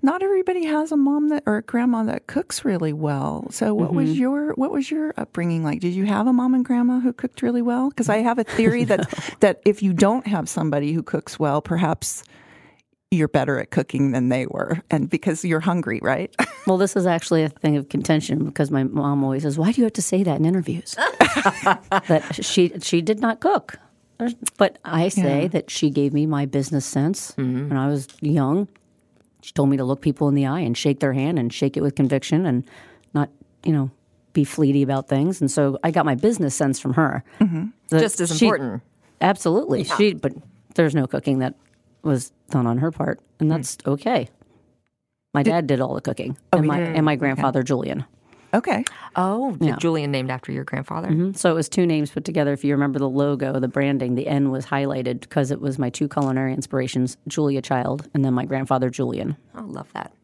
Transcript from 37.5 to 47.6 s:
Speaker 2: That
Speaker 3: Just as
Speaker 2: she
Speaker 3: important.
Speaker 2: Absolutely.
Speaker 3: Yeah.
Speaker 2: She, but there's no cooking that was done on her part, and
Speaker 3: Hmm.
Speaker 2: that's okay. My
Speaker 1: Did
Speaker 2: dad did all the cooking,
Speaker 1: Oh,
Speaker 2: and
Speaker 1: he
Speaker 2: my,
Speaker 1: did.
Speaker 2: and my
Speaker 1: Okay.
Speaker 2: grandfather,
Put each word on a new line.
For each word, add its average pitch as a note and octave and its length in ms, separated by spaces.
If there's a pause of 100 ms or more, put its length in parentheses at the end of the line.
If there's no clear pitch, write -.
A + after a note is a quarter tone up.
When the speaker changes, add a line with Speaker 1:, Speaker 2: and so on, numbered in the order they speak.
Speaker 2:
That D#3+ 120
Speaker 3:
Just G#3+ 200
as E3 160
Speaker 2:
she - 100
Speaker 3:
important. C3+ 360 (400)
Speaker 2:
Absolutely. F3 640
Speaker 3:
Yeah. D3+ 120
Speaker 2:
She, G#3 160
but C#3+ 220 (400)
there's D#3 200
no C#3 120
cooking C#3 320
that B2+ 160 (480)
was C3 280 (200)
done B2+ 160
on A#2 120
her D#3 120
part, - 300 (200)
and D#3+ 80
Speaker 3:
Hmm. D#3+ 80
Speaker 2:
that's C3+ 300
okay. C#3+ 420 (1080)
My C#3+ 80
Speaker 1:
Did - 80
Speaker 2:
dad E3 160
did C3+ 140
all B2+ 140
the - 60
cooking, - 360 (160)
Speaker 1:
Oh, F#3 40
Speaker 2:
and D#3 80
Speaker 1:
he D#3 40
Speaker 2:
my, D3 120
Speaker 1:
did. E3 160
Speaker 2:
and D#3 80
my D#3 80
Speaker 1:
Okay. C#3 80
Speaker 2:
grandfather, C3+ 420